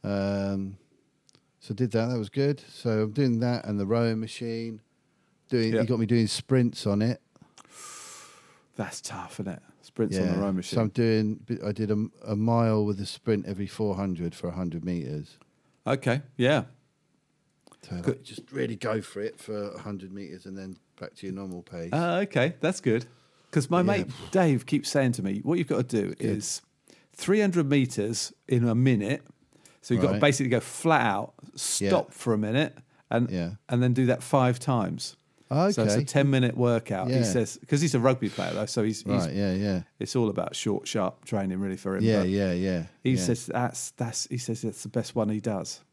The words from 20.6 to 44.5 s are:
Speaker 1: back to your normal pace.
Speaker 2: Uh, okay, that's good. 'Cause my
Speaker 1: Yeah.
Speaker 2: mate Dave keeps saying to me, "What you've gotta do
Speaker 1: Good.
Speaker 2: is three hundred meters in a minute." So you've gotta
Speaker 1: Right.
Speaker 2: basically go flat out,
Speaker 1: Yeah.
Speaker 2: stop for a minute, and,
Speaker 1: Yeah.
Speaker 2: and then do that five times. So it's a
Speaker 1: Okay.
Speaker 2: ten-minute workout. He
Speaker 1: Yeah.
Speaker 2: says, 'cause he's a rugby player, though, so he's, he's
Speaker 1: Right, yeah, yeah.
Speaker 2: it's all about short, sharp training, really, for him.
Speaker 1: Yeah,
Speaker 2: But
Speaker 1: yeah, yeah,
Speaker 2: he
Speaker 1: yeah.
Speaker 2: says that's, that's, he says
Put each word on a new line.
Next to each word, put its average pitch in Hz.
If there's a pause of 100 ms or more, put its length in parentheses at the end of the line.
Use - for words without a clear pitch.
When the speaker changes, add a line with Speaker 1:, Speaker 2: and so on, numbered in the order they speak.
Speaker 1:
back -
to -
your 92
normal 92
pace. 85
Speaker 2:
Uh, 170
okay, 160
that's 185
good. 120 (440)
'Cause 131
my 170
Speaker 1:
Yeah. 180
Speaker 2:
mate 185 (240)
Dave 160
keeps 143
saying 131
to 98
me, 98
"What 175
you've 156
gotta 113
do 107
Speaker 1:
Good. - (160)
Speaker 2:
is - (520)
three 202
hundred 175
meters 117 (160)
in 120
a 113
minute." 120 (580)
So -
you've 117
gotta 101
Speaker 1:
Right. 107
Speaker 2:
basically 143
go 120
flat 160
out, 101 (460)
Speaker 1:
Yeah. 101
Speaker 2:
stop -
for -
a 107
minute, 120 (320)
and, 120
Speaker 1:
Yeah. 90 (140)
Speaker 2:
and 123
then 127
do 127
that 123
five 123
times. 104 (340)
So 156
it's 202
a 120
Speaker 1:
Okay. 107
Speaker 2:
ten-minute 135
workout. 113
He 123
Speaker 1:
Yeah. 127
Speaker 2:
says, 110
'cause 143
he's 147
a 120
rugby 123
player, 87
though, 104
so 110
he's, 110
he's -
Speaker 1:
Right, 90
yeah, 98
yeah. 95 (140)
Speaker 2:
it's -
all 120
about -
short, 101
sharp 98
training, 95
really, 95
for 95
him. -
Speaker 1:
Yeah, 110
Speaker 2:
But 90
Speaker 1:
yeah, 98
yeah, 90 (140)
Speaker 2:
he 131
Speaker 1:
yeah. 123
Speaker 2:
says 113
that's, -
that's, -
he 131
says 117